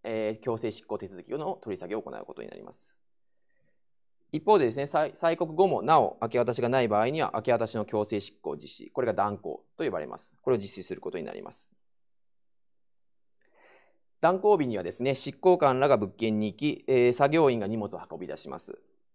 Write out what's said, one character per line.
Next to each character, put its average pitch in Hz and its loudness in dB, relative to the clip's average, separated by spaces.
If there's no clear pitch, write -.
え 110 -4
ー、 - -20
強 117 -2
制 113 -4
執 - -14
行 104 -6
手 98 -10
続 92 -16
き 98 -12
の 151 -6
取 104 -6
り 87 -16
下 90 -12
げ 92 -6
を 107 -4
行 - -14
う 55 -12
こ - -18
と - -14
に 55 -12
な 50 -18
り 50 -18
ま - -18
す。 - -20
一 151 -6
方 208 6
で 151 6
で 113 2
す 120 -8
ね、 139 -2
催-、 151 0
催 170 2
告 165 -4
後 185 6
も 123 0
な 147 6
お 107 2
明 117 -4
け 123 2
渡 120 2
し 127 -4
が 120 0
な 127 4
い 117 2
場 104 2
合 123 2
に 156 -2
は、 123 -2
明 110 -4
け 131 0
渡 113 2
し - -12
の 107 -4
強 107 0
制 104 -2
執 - -10
行 76 -8
実 - -16
施、 - -20
こ - -4
れ 123 0
が 113 0
断 101 -2
行 - -10
と 165 -6
呼 139 -2
ば 90 -4
れ 73 -8
ま 55 -12
す。 - -20
こ - -2
れ 131 4
を 110 -4
実 101 -10
施 92 -12
す - -10
る - -18
こ 90 -10
と 87 -8
に 80 -8
な 60 -10
り 50 -14
ま 50 -16
す。 - -18
断 180 2
行 208 4
日 151 0
に 117 -2
は 95 -4
で 87 -6
す - -6
ね、 135 2
執 139 -6
行 180 4
官 131 4
ら 135 4
が 135 6
物 104 -2
件 110 0
に 107 -2
行 - -18
き、 - -4
え 123 6
ー、 123 2
作 139 4
業 151 6
員 120 -2
が 98 -4
荷 113 -4
物 101 -8
を 82 -12
運 78 -14
び 92 -10
出 69 -10
し - -14
ま 65 -8
す。 - -14